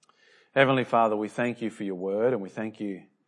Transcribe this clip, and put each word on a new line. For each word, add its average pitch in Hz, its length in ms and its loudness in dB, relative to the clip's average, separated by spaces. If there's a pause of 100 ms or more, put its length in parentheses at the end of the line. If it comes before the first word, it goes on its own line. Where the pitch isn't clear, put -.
(520)
Heavenly 135 300 4
Father, 113 340 2
we 104 120 -4
thank 120 340 -4
you 107 80 -4
for 107 140 -10
your 95 100 -4
word, 101 380 0
and 104 100 -4
we 92 60 -10
thank 110 320 -10
you 98 220 -8 (260)